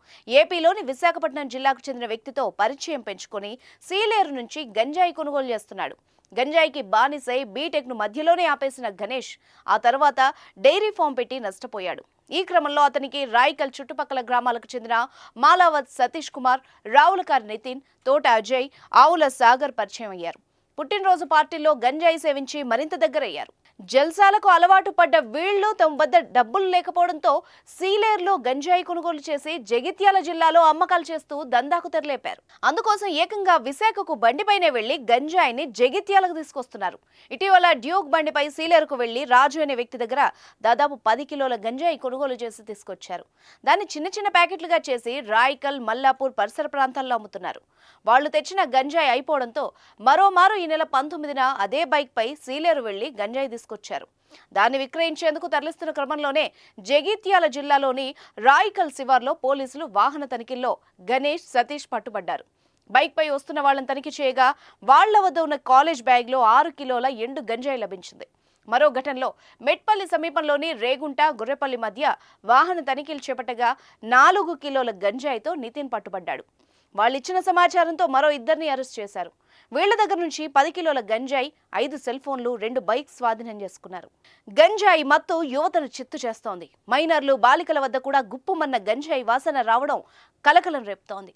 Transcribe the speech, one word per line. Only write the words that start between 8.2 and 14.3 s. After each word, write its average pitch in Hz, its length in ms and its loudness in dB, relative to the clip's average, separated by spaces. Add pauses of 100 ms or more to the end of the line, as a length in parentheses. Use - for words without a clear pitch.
ఆపేసిన 269 440 -4
గణేష్ 214 480 -10 (300)
ఆ 202 100 2
తర్వాత 269 560 2 (240)
డైరీ 359 400 2
ఫామ్ 294 200 0
పెట్టి 254 220 -6
నష్టపోయాడు. 196 640 -10 (280)
ఈ 339 120 -2
క్రమంలో 302 380 0
అతనికి 277 440 0
రాయకల్ 262 460 0 (100)
చుట్టుపక్కల 269 400 -6
గ్రామాలకు 240 540 -4